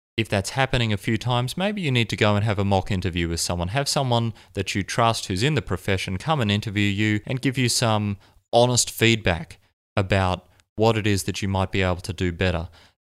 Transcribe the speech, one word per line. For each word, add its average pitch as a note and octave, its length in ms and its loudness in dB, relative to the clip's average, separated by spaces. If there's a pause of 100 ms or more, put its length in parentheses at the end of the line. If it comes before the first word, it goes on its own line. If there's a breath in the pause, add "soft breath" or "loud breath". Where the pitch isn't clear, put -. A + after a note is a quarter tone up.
(160)
If A2+ 140 -2
that's G2 220 -2
happening B2+ 400 0
a G#2 60 -2
few A#2 180 -2
times, B2 400 -2
maybe G#3 240 -4
you D#3 120 -2
need A#2 180 2
to G#2+ 60 -4
go G#2 200 4
and G#2 80 2
have G#2+ 140 0
a G2+ 80 0
mock G2 240 2
interview F2+ 400 -2
with E2 100 -4
someone. F2 280 -2
Have C#3 200 -2
someone A#2 460 0 (200 loud breath)
that - 200 -4
you G2+ 80 0
trust A#2 460 0
who's F#2+ 160 -2
in D#3 100 2
the B2 80 0
profession F#2+ 560 -4
come D3+ 240 -2
and G#2 100 2
interview G2+ 380 0
you G#2+ 380 0
and B2+ 120 -4
give B2+ 160 -2
you B2+ 140 0
some G#2+ 480 0 (340 soft breath)
honest A#2+ 380 4
feedback G#2+ 720 0 (360)
about F#2+ 500 0 (320 soft breath)
what A2 180 4
it G#2 100 -2
is G2+ 180 2
that - 180 -6
you G2 80 -2
might F#2+ 220 0
be G2 100 0
able F2+ 160 0
to F2+ 160 -8
do F2+ 180 -2
better. E2+ 380 -2 (340 soft breath)